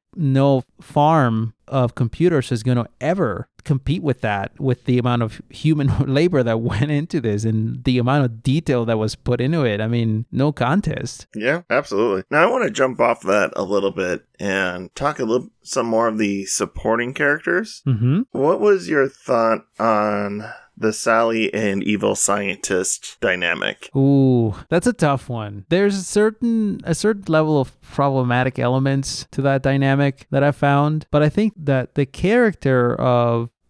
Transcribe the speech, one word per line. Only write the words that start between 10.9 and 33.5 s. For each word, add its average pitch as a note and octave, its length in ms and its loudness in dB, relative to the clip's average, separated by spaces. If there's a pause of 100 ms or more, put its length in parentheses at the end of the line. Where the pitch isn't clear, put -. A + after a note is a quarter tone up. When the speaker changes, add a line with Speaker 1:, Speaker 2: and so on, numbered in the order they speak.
Speaker 2:
Yeah, C3+ 340 -2
absolutely. G#2+ 640 0
Now, D#3 180 2
I - 20 -2
wanna A#3 200 0
jump C3 300 -2
off A#2 220 2
that G2 320 2
a F#2+ 100 -4
little G2 280 0
bit F2+ 320 -4 (160)
and F#2 540 -4
talk C#3+ 240 -4
a C3 60 -4
little, A#2+ 260 -2 (120)
some A#2+ 240 -4
more A2+ 220 2
of G#2+ 100 -2
the G2+ 280 -2
supporting A2+ 680 -4
characters. D#3+ 720 -4
Speaker 1:
Mm-hmm. C3 440 2
Speaker 2:
What D3 300 0
was G3 280 2
your C#3 200 2
thought A2+ 580 -2 (120)
on G#2 680 0 (360)
the A2 120 0
Sally A2+ 600 0
and G2+ 300 -2
evil G#2 320 0
scientist G2 1040 -4
dynamic? F2+ 760 -2
Speaker 1:
Ooh, C3 580 4 (160)
that's F3 160 0
a B3 60 4
tough C#3+ 360 -2
one. G#2 420 -10
There's G3 260 2
a F#3 80 -6
certain, A3 800 0
a E3 100 -2
certain G#3 320 -2
level D#3 340 2
of - 220 -6
problematic B2+ 800 0
elements C3+ 720 -2
to C#3 100 -2
that C3+ 220 0
dynamic C#3 680 0
that C#3 140 2
I C#3+ 80 2
found, D3 580 0
but D3 100 2
I D3+ 80 4
think G#3 280 0
that C#3 400 -2
the C#3+ 100 2
character E3 880 2
of, A#2+ 560 0 (200)